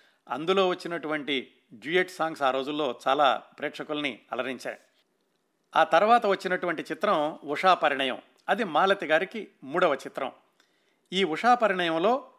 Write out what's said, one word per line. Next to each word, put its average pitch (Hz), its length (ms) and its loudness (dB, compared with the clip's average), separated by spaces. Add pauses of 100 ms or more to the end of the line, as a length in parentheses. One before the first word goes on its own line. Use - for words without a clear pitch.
(300)
అందులో 180 400 2
వచ్చినటువంటి 151 840 -4 (200)
డ్యూయెట్ 165 380 -2
సాంగ్స్ 160 300 -6
ఆ 135 100 2
రోజుల్లో 135 560 -4
చాలా 135 360 4 (160)
ప్రేక్షకుల్ని 143 600 -8 (120)
అలరించాయి. 123 460 -8 (960)
ఆ 160 80 6
తర్వాత 220 420 4
వచ్చినటువంటి 180 560 -2
చిత్రం 160 600 -2
ఉషా 160 300 2
పరిణయం, 135 440 0 (320)
అది 202 140 0
మాలతి 185 420 0
గారికి 175 420 -2 (160)
మూడవ 147 320 0
చిత్రం. 135 360 -8 (840)
ఈ 190 100 0
ఉషా 208 320 2
పరిణయంలో 190 680 2 (160)